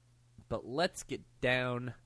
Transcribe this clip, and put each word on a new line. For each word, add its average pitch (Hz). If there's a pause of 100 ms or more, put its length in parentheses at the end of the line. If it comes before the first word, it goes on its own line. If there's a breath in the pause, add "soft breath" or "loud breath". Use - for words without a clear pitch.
(480)
but -
let's 139
get - (220)
down. 123 (140)